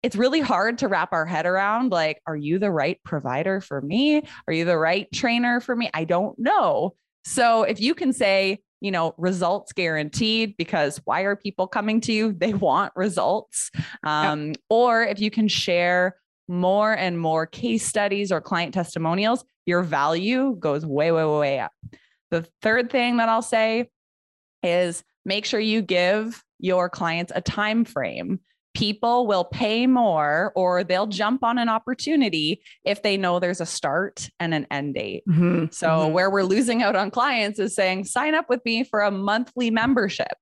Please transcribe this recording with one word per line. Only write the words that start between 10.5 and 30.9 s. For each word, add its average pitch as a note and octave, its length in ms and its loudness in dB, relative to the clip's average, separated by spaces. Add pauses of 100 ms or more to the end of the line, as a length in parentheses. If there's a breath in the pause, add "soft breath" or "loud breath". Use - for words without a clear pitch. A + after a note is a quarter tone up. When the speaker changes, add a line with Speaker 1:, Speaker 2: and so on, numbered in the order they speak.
Speaker 1:
because D#3+ 460 -2
why D#3 180 -2
are G3 140 0
people F#3+ 300 -4
coming G#3+ 360 0
to A3+ 100 -2
you? G#3+ 200 2
They G3+ 200 -2
want F#3 420 0
results. F3+ 760 -2 (340 loud breath)
Speaker 2:
Yeah. D3+ 280 0
Speaker 1:
Um, D3+ 200 -4 (160)
or A#3 360 4
if G3+ 140 -2
you G#3+ 120 0
can G#3+ 180 0
share F3+ 680 2 (320)
more F#3+ 440 2
and F3+ 260 -2
more D#3+ 280 0
case A3+ 400 -2
studies G3+ 460 0
or D#3+ 80 0
client E3+ 340 -4
testimonials, F3+ 720 0 (200)
your F3 180 2
value F3+ 800 0
goes D3+ 260 -2
way, D3+ 260 0
way, D#3+ 120 2
way D3 360 0
up. - 120 -6 (580 loud breath)
The E3+ 120 -2 (200)
third A#3 280 0
thing A#3+ 280 0
that A3+ 100 2
I'll A3+ 140 2
say A3+ 460 0 (760)
is F3 400 0 (220)
make G3+ 200 -2
sure A3+ 160 -2
you A3 220 2
give F#3+ 600 0 (180)
your F3+ 280 0
clients E3+ 460 -4
a F3+ 60 -2
time G#3+ 440 0
frame. F2+ 540 -6 (360)
People A#3 520 0
will F#3+ 180 2
pay A#3 420 0
more F#3 680 2
or F3+ 300 2
they'll F#3 220 0